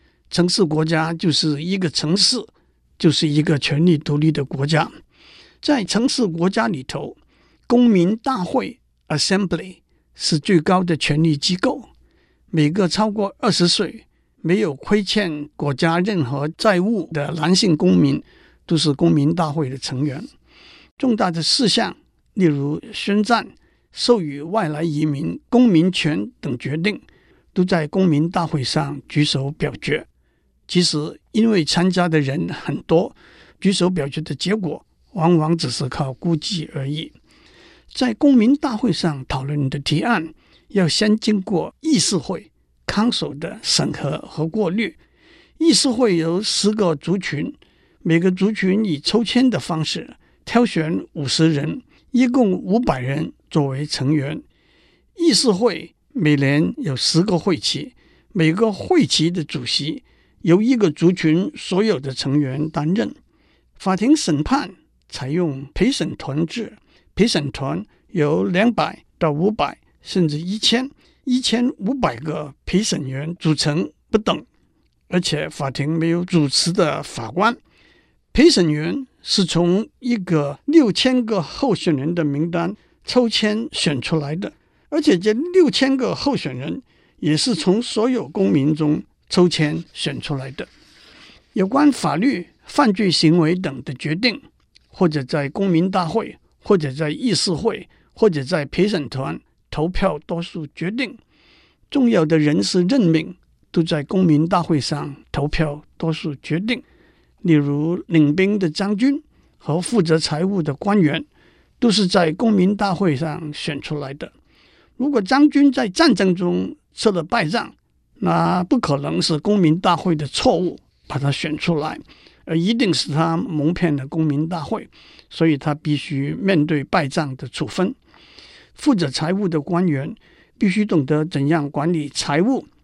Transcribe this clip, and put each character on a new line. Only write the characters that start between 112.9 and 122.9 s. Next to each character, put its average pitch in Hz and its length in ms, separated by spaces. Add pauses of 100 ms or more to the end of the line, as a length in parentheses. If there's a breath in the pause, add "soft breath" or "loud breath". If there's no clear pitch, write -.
会 165 200
上 151 380
选 147 260
出 147 200
来 139 160
的。 - 180 (640 soft breath)
如 277 140
果 254 100
将 269 300
军 285 200
在 247 160
战 269 280
争 185 200
中 180 400 (200)
吃 214 180
了 175 100
败 214 220
仗， 208 300 (460)
那 170 440
不 247 160
可 143 160
能 151 240
是 160 180
公 208 200
民 165 200
大 185 160
会 165 220
的 147 100
错 - 300
误 175 240 (260)
把 - 120
他 139 120
选 151 280
出 170 160
来， 156 260 (460 soft breath)
而 165 120
一 185 140
定 226 220